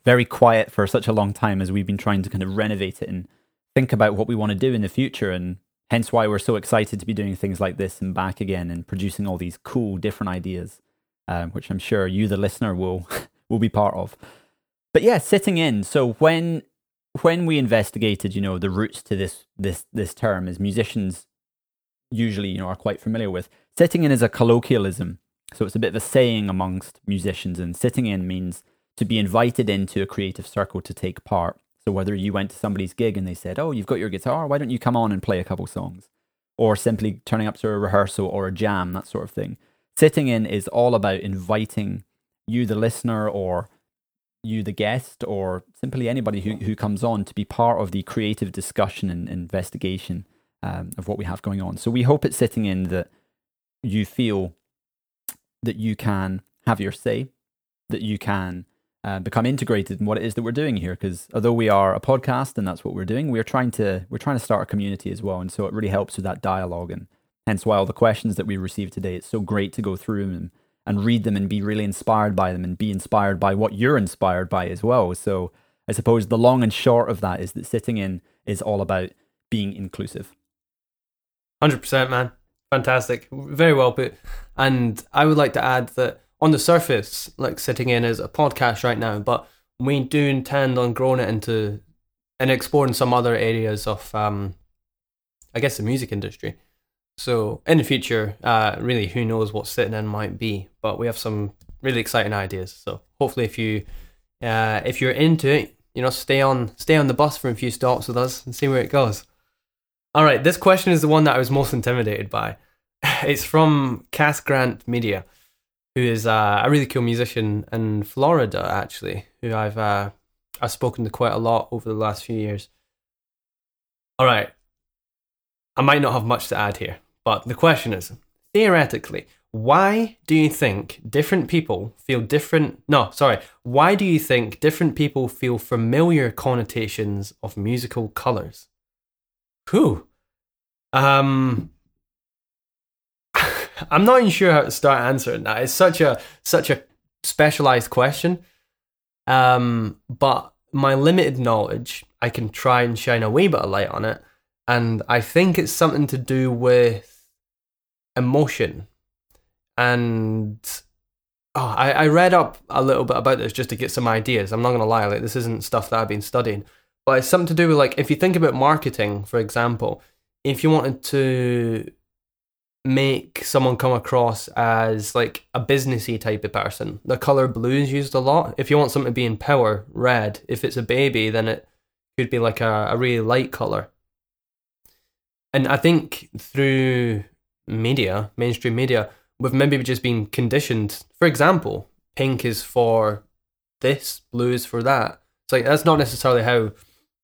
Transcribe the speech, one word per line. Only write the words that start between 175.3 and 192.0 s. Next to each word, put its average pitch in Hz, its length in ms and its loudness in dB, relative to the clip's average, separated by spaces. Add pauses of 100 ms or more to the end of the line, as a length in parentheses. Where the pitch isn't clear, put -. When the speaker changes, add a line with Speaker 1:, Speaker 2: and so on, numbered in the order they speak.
Speaker 2:
a 123 60 0
businessy 123 600 0
type 107 260 -2
of 101 80 -8
person, 104 500 -6
the 123 140 0
colour 135 300 4
blue 123 340 0
is 135 100 0
used 139 220 -2
a 135 60 0
lot. 135 380 2
If 135 120 -4
you 143 80 6
want 143 140 4
someone 127 200 -2
to 117 40 -6
be 123 100 0
in 113 120 -2
power, 110 540 2
red. 117 560 0
If 120 160 -4
it's - 140 -4
a 120 60 -2
baby, 120 480 2
then 110 160 0
it - 200 -4 (500)
could 123 120 -2
be, 120 100 -2
like, 113 220 0
a, 107 300 0
a 120 60 0
really 120 240 0
light 123 300 0
colour. - 380 -4 (1600)
And 131 140 2
I 135 100 2
think 160 600 0
through 131 880 0 (440)
media, 110 680 0
mainstream 120 380 -2
media, 123 340 0 (300)
we've 120 140 -2
maybe 139 260 4
just 127 240 -4
been 117 240 -2
conditioned. 113 760 -2 (140)
For 175 100 4
example, 156 640 2 (260)